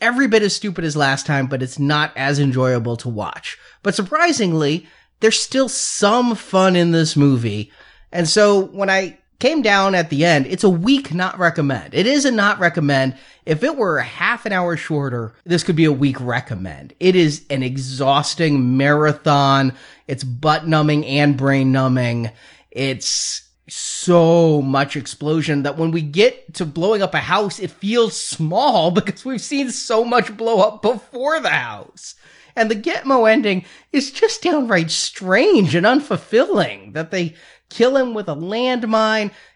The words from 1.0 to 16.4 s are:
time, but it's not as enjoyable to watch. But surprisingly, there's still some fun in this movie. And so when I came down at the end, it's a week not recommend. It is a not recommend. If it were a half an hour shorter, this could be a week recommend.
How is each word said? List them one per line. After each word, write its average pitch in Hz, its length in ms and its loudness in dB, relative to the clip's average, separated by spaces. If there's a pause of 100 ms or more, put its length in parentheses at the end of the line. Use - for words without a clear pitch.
time, 139 220 0
but 131 140 -4
it's 131 180 -8
not 147 340 0
as 139 240 -2
enjoyable 127 600 0
to - 100 -8
watch. 104 500 -10 (240)
But 202 140 -2
surprisingly, 185 880 0 (320)
there's 220 220 2
still 262 280 -2
some 226 680 0
fun 190 400 2
in 170 160 2
this 160 240 2
movie. 117 560 2 (400)
And 170 160 -2
so 208 380 4
when 196 220 -4
I 190 300 -2 (220)
came 294 220 0
down 196 320 2
at 165 160 0
the 147 140 0
end, 151 220 4
it's 185 180 -4
a 208 60 6
week 214 440 0
not 185 240 -4
recommend. 143 560 -2
It 175 120 2
is 277 180 2
a 277 60 2
not 208 280 0
recommend. 143 580 0 (300)
If 156 160 0
it 294 140 0
were 185 220 0
a 120 60 -2
half 202 420 -4
an 208 60 -4
hour 175 240 -2
shorter, 131 560 -6 (120)
this 170 180 0
could 175 140 0
be 160 80 4
a 151 80 4
week 135 280 0
recommend. 92 800 -8